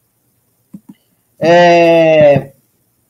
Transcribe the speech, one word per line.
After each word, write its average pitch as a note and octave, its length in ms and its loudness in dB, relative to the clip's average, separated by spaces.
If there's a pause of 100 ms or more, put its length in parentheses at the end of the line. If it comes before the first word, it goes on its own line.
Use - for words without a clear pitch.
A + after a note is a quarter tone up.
(1400)
é, E3 1160 0 (560)